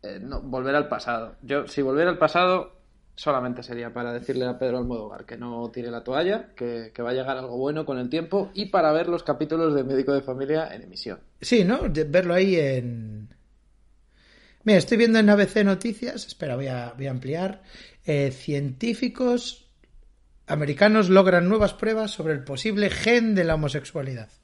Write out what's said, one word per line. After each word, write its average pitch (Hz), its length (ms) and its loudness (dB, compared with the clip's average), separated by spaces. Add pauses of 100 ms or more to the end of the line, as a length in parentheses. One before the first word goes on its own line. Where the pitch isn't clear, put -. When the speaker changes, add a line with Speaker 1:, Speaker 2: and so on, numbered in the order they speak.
Speaker 1:
Eh, 98 180 -14
no, 135 200 -8
volver 131 340 -2
al 147 120 2
pasado. 113 540 -6
Yo, 139 260 -2
si - 140 -4
volviera 147 300 2
al 160 80 -4
pasado, 180 560 2 (400)
solamente 123 480 -2
sería 120 280 -10
para 120 220 -6
decirle 123 320 -4
a 123 140 -6
Pedro 127 180 0
Almodóvar 117 480 -8
que 120 120 -16
no 120 340 -10
tire 120 180 -10
la 117 140 -10
toalla, 175 520 -2
que, 117 380 -8
que 123 80 -10
va 117 80 -4
a 127 40 -2
llegar 131 220 -4
algo 127 220 -8
bueno 147 260 -4
con 135 140 -6
el 123 100 -6
tiempo 165 460 -2
y 214 140 -6
para 165 240 4
ver 170 180 2
los 175 140 -2
capítulos 156 500 0
de 139 100 2
Médico 135 300 0
de 139 80 2
Familia 139 500 -4
en 107 120 -16
emisión. 90 360 -12 (220)
Speaker 2:
Sí, 226 220 4
¿no? 226 260 0
De, 156 140 0
verlo 170 320 2
ahí 190 220 4
en 117 720 -4 (1300)
Mira, 208 140 8
estoy 226 220 4
viendo 226 180 6
en 208 140 8
A 208 40 10
B 202 120 6
C 214 160 2
Noticias. 202 640 -2
Espera, 139 280 -6
voy 135 120 -4
a, 120 280 -8
voy 135 120 -8
a 135 40 -4
ampliar. 156 520 -6 (420)
Eh, 139 260 2
científicos 226 1300 -2 (840)
americanos 175 640 4
logran 185 400 6
nuevas 208 240 2
pruebas 220 380 -2
sobre 160 220 -4
el 135 100 -4
posible 196 480 -2
gen 226 420 2
de 185 100 4
la 160 120 2
homosexualidad. 135 720 -6 (140)